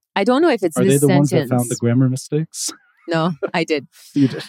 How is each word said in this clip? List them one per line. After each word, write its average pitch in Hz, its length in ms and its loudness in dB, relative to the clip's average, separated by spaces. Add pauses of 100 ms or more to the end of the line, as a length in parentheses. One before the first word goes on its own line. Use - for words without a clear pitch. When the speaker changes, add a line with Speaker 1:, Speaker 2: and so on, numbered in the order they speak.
(160)
Speaker 1:
I 196 80 2
don't 254 180 2
know 349 60 4
if 233 140 0
it's 165 140 -2
Speaker 2:
Are - 80 0
Speaker 1:
this 135 100 4
Speaker 2:
they 143 120 2
the 139 60 4
Speaker 1:
sentence. 139 200 2
Speaker 2:
ones 131 160 0
that 123 80 0
found 120 140 0
the 127 60 -4
grammar 123 320 2
mistakes? - 680 -6
<laughs> - 60 -20 (280)
Speaker 1:
No, 165 220 0 (220)
I 170 100 -2
did. 147 240 -4 (260)
Speaker 2:
You 139 140 2
did. - 200 -10